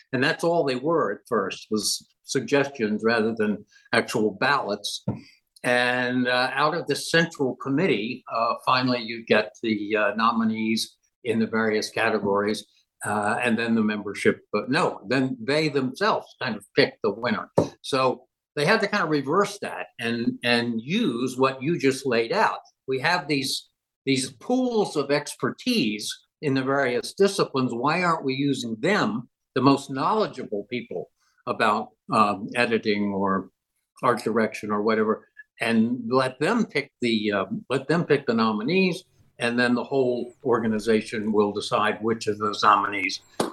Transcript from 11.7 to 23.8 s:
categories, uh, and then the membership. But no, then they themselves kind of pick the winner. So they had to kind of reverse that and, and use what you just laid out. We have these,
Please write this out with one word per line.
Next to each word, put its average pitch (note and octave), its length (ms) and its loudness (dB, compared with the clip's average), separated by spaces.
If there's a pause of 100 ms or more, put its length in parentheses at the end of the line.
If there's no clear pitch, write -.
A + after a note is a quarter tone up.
categories, G#2 800 0 (400)
uh, G#2 340 0
and A#2+ 160 2
then A#2 200 0
the A2 60 4
membership. G#2 580 0 (120)
But G#2 180 -4
no, D3+ 360 0
then C3 340 0
they D3 280 0
themselves C3 580 -2 (160)
kind A#2+ 140 -4
of - 180 -16
pick C3+ 300 4
the G#2 80 2
winner. G#2+ 360 -2 (320)
So C3 440 0 (320)
they D3 100 0
had A3 140 4
to G3 80 0
kind G3+ 160 0
of D#3 60 -4
reverse D#3 500 0
that F2+ 260 -8 (140)
and, A#2 420 -2
and A#2 400 0
use C3 560 -2
what C3 240 0
you D#3 160 0
just C3 260 0
laid A#2 280 0
out. E3+ 260 2 (300)
We C3 100 -2
have E3 300 0
these, C#3 400 -4 (360)